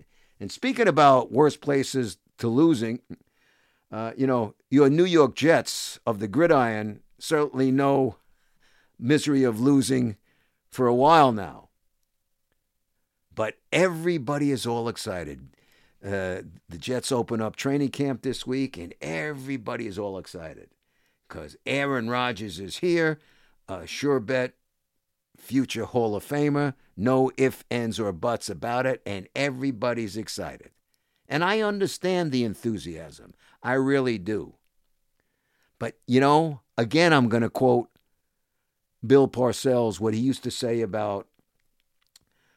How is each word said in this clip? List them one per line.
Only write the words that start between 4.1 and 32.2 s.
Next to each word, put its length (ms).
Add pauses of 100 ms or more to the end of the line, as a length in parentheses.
you 120
know, 280 (140)
your 220
New 160
York 280
Jets 720
of 120
the 100
gridiron 720 (180)
certainly 520
know 460 (800)
misery 440
of 160
losing 600 (500)
for 180
a 80
while 380
now. 380 (1600)
But 220 (160)
everybody 800
is 160
all 200
excited. 600 (560)
Uh, 380 (260)
the 80
Jets 340
open 300
up 160
training 320
camp 320
this 260
week, 300
and 240
everybody 840
is 120
all 200
excited 500 (600)
'cause 360
Aaron 460
Rodgers 500
is 180
here, 400 (500)
a 180
sure 340
bet 320 (840)
future 480
Hall 280
of 80
Famer, 520 (200)
no 440
ifs, 320
ands, 280
or 140
buts 380
about 340
it, 220
and 280
everybody's 840
excited. 540 (540)
And 160
I 180
understand 720